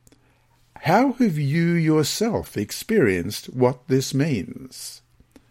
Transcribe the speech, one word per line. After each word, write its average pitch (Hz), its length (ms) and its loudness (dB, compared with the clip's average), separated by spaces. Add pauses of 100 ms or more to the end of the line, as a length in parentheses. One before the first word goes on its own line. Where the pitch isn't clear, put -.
(880)
How 233 260 4
have 190 260 0
you 170 360 2
yourself 156 800 0
experienced 104 1000 0
what 127 320 0
this 131 260 0
means? - 880 -6 (500)